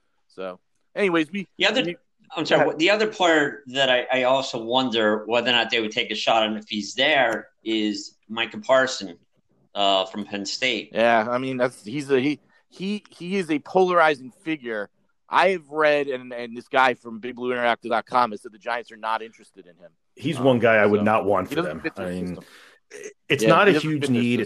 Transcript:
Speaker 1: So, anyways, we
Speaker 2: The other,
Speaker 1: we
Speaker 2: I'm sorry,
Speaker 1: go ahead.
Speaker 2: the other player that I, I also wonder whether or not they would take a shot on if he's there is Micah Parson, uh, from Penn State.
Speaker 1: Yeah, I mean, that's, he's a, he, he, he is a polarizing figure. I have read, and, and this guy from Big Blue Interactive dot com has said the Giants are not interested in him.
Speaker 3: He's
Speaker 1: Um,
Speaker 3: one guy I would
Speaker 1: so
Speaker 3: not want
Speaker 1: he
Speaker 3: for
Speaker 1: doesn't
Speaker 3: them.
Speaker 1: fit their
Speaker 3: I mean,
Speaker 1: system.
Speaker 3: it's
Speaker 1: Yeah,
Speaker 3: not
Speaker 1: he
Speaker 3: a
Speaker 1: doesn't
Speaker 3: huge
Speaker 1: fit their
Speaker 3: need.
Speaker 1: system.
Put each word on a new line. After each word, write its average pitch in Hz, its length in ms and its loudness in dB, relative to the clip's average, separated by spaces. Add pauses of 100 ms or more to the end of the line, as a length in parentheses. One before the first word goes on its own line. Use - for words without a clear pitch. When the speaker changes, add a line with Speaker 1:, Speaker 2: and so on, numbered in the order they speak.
(280)
Speaker 1:
So, 92 300 -12 (360)
anyways, 170 360 0
we 196 180 -10 (100)
Speaker 2:
The 185 80 0
other, 214 180 0
Speaker 1:
we 175 120 -6 (380)
Speaker 2:
I'm 156 120 -6
sorry, 151 160 4
Speaker 1:
go 139 80 4
ahead. 143 80 -6
Speaker 2:
the 165 100 2
other 214 200 2
player 156 580 2
that 131 240 0
I, 123 200 2
I 131 120 2
also 131 400 0
wonder 113 640 0
whether 120 240 0
or - 20 2
not 113 160 2
they 120 120 0
would 107 120 -4
take 120 180 -4
a 107 40 -4
shot 113 300 2
on 107 120 -2
if 107 100 -12
he's 104 280 -8
there 127 540 0 (140)
is 104 540 -4 (100)
Micah 113 320 -8
Parson, 127 600 0 (560)
uh, 98 320 2
from 104 180 -10
Penn 98 220 -8
State. 117 480 -4
Speaker 1:
Yeah, 113 340 2
I 120 80 -2
mean, 131 220 -4
that's, 127 260 -4
he's 135 260 -8
a, 131 100 6
he, 143 200 -2 (300)
he, 196 400 -8
he 175 260 -8
is 170 140 -2
a 151 80 0
polarizing 160 720 2 (140)
figure. 120 440 -6 (400)
I 165 220 4
have 160 200 -6
read, 147 380 2
and, 127 240 -8
and 120 240 -10
this 120 120 -14
guy 131 260 4
from 113 240 -12
Big 123 180 -12
Blue 123 180 -4
Interactive 117 340 0
dot 113 180 0
com 123 260 2
has 104 100 -12
said 113 100 -18
the 107 60 -20
Giants 117 340 -8
are 117 60 -20
not 110 240 -6
interested 98 440 -20
in 87 100 -20
him. 85 140 -20 (240)
Speaker 3:
He's 135 240 -6
Speaker 1:
Um, 123 60 -4
Speaker 3:
one 127 140 6
guy 113 180 4
I 104 80 6
would 104 160 4
Speaker 1:
so 104 40 0
Speaker 3:
not 107 200 2
want 95 240 2
Speaker 1:
he 139 60 -10
Speaker 3:
for 160 80 0
Speaker 1:
doesn't 180 160 -4
Speaker 3:
them. - 20 -12
Speaker 1:
fit - 160 -10
their 95 100 -10
Speaker 3:
I 90 40 -6
mean, 90 180 -6
Speaker 1:
system. 85 160 -12 (840)
Speaker 3:
it's 139 120 0
Speaker 1:
Yeah, 151 60 4
Speaker 3:
not 180 180 6
Speaker 1:
he 196 40 8
Speaker 3:
a 160 40 4
Speaker 1:
doesn't 156 160 0
Speaker 3:
huge 147 120 -2
Speaker 1:
fit 135 100 0
their 120 100 2
Speaker 3:
need. 120 160 0
Speaker 1:
system. 110 80 -2